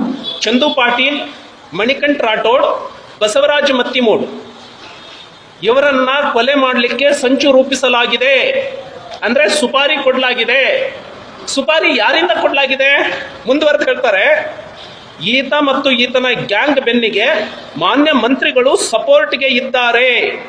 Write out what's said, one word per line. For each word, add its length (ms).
ಚಂದು 300
ಪಾಟೀಲ್, 520
ಮಣಿಕಂಠ್ 460
ರಾಠೋಡ್, 680
ಬಸವರಾಜ್ 520
ಮತ್ತಿಮೂಡ್ 680
ಇವರನ್ನ 460
ಕೊಲೆ 200
ಮಾಡ್ಲಿಕ್ಕೆ 600
ಸಂಚು 380
ರೂಪಿಸಲಾಗಿದೆ 840
ಅಂದ್ರೆ 260
ಸುಪಾರಿ 540
ಕೊಡ್ಲಾಗಿದೆ. 920
ಸುಪಾರಿ 500
ಯಾರಿಂದ 340
ಕೊಡ್ಲಾಗಿದೆ? 800
ಮುಂದುವರೆದು 380
ಹೇಳ್ತಾರೆ, 720
"ಈತ 360
ಮತ್ತು 320
ಈತನ 420
ಗ್ಯಾಂಗ್ 480
ಬೆನ್ನಿಗೆ 440
ಮಾನ್ಯ 320
ಮಂತ್ರಿಗಳು 640
ಸಪೋರ್ಟ್‌ಗೆ 720
ಇದ್ದಾರೆ." 720